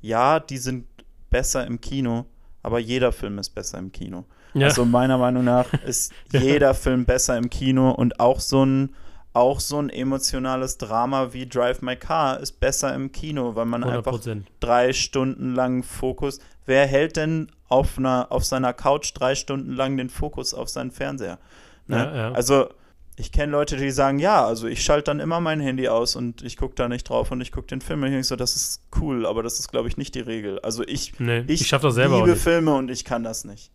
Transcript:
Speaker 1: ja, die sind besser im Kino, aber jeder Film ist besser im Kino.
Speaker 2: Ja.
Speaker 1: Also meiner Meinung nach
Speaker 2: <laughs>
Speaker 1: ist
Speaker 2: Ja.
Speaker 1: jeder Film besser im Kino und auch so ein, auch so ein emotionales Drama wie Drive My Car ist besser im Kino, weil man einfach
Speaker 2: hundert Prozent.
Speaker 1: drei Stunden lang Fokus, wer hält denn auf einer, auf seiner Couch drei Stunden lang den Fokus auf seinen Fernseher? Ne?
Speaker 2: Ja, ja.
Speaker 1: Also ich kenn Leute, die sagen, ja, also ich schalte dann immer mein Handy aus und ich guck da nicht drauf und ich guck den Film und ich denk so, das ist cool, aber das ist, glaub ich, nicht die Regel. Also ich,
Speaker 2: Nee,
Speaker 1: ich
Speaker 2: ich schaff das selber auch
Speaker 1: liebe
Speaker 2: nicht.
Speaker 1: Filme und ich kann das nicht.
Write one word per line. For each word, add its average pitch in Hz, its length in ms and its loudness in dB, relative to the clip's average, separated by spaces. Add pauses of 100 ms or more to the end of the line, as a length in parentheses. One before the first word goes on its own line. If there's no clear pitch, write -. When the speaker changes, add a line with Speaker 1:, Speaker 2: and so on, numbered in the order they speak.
Speaker 1:
ja, 123 380 4
die 143 200 -8
sind 127 280 -6 (440)
besser 127 360 0
im 120 140 -6
Kino, 120 460 -4 (360)
aber 117 160 -2
jeder 120 340 0
Film 101 260 -6
ist 98 120 -8
besser - 280 -10
im 92 140 -10
Kino. - 320 -12 (300)
Speaker 2:
Ja. 139 140 4
Speaker 1:
Also 123 160 2
meiner 123 340 4
Meinung 127 260 2
nach 123 280 4
Speaker 2:
<laughs> - 140 -2
Speaker 1:
ist - 260 -4 (200)
Speaker 2:
Ja. 139 80 4
Speaker 1:
jeder 139 340 6
Film 127 300 0
besser 127 320 2
im 120 140 -2
Kino 131 400 4
und 120 280 2
auch 120 220 4
so 135 240 4
ein, 135 260 2 (440)
auch 123 260 4
so 147 200 -4
ein 143 100 -4
emotionales 131 880 -4
Drama 120 540 0
wie 127 140 -10
Drive 123 360 0
My 127 120 -4
Car 139 460 -2
ist - 180 -10
besser 135 360 0
im 135 180 -6
Kino, 139 420 -4
weil 113 120 -2
man 120 180 -2
einfach 123 120 -2
Speaker 2:
hundert 117 100 -4
Prozent. 113 420 -6 (100)
Speaker 1:
drei 123 340 4
Stunden 131 600 -2
lang 127 300 0
Fokus, - 560 -6 (260)
wer 135 200 6
hält 139 300 2
denn 160 320 -2 (200)
auf 127 300 2
einer, 127 340 0
auf - 120 0
seiner 127 280 -2
Couch 143 420 0
drei 131 220 0
Stunden 135 380 -6
lang 135 220 -2
den 131 120 -4
Fokus - 460 -6
auf - 160 -8
seinen 127 200 -8
Fernseher? 131 480 -8 (480)
Ne? 113 120 -2
Speaker 2:
Ja, 143 180 -2
ja. 117 160 -4
Speaker 1:
Also 127 360 4 (480)
ich - 140 -8
kenn 147 200 0
Leute, 147 260 0
die 139 140 -2
sagen, 139 280 2
ja, 170 280 4
also 113 200 -2
ich 117 160 -4
schalte 147 220 2
dann 147 160 -2
immer 160 200 -2
mein 156 200 0
Handy 131 280 0
aus 117 280 2
und 120 260 -8
ich 120 140 -10
guck 135 180 -6
da - 140 -2
nicht 123 200 -6
drauf 120 220 0
und 127 100 -4
ich 123 120 -10
guck 131 160 -8
den 131 120 -6
Film 156 200 -6
und 135 80 -2
ich 139 60 0
denk 131 100 -2
so, 139 100 -2
das 123 220 -2
ist - 260 -6 (180)
cool, 131 260 0
aber 110 160 -2
das 117 180 -6
ist, - 80 -8
glaub 120 180 -2
ich, 123 120 -4
nicht 139 160 -8
die 127 60 -8
Regel. 107 400 -6
Also 110 240 -4
ich, - 360 -8
Speaker 2:
Nee, 120 260 0
Speaker 1:
ich 165 140 0
Speaker 2:
ich - 80 0
schaff 135 140 2
das 139 120 2
selber 135 220 4
auch - 40 6
Speaker 1:
liebe 175 120 6
Speaker 2:
nicht. - 100 2
Speaker 1:
Filme 165 320 4
und 131 160 0
ich 117 140 -8
kann 117 200 -2
das 113 200 -8
nicht. 101 300 -18